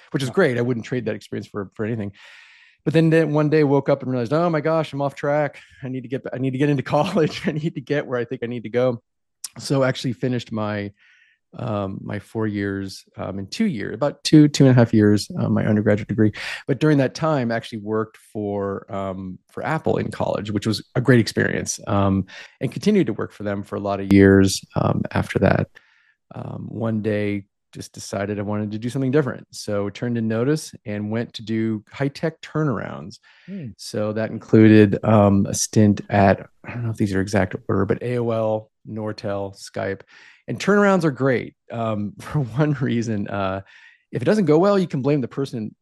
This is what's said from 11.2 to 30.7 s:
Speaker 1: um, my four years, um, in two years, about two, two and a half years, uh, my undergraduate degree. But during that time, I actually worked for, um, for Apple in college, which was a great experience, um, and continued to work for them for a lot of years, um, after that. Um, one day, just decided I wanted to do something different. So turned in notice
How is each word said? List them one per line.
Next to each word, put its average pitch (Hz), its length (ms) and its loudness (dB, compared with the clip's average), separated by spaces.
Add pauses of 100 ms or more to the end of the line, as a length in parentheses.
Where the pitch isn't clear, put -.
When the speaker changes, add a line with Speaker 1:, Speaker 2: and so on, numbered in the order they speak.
Speaker 1:
um, 101 460 -6
my 110 160 -8
four 110 260 -6
years, 98 580 -4 (140)
um, 98 220 -8
in 98 80 -10
two - 180 -2
years, 107 300 -4
about 143 280 -4
two, 151 240 8
two 147 180 4
and 131 60 8
a 123 80 6
half 113 140 4
years, 104 460 4
uh, 110 100 -2
my 107 160 0
undergraduate 107 440 0
degree. 107 220 2 (360)
But 135 120 -2
during 151 200 4
that 127 160 0
time, 143 360 0
I 113 40 -2
actually 117 240 -8
worked 107 380 -4
for, 101 760 -6
um, 95 460 -8 (100)
for - 160 -10
Apple 151 320 -2
in - 140 -4
college, - 400 -4
which 104 160 -2
was 107 260 -4
a 127 80 -2
great 123 180 6
experience, - 680 -2
um, 98 400 2 (340)
and 131 100 -4
continued 175 360 2
to 110 60 -2
work 101 180 -8
for - 100 -18
them 104 220 -4
for 104 140 -8
a - 20 -6
lot 101 200 -2
of 98 140 0
years, 98 500 8 (120)
um, - 340 0
after - 300 -2
that. - 300 2 (640)
Um, 117 340 -12
one 110 320 -4
day, 104 440 -2 (260)
just - 200 -16
decided 101 480 -6
I - 20 -4
wanted 104 300 -4
to 107 80 -8
do 117 100 -6
something 131 220 -2
different. 127 400 -2
So 101 380 -4
turned 120 280 -4
in 110 120 -2
notice 127 440 -2 (120)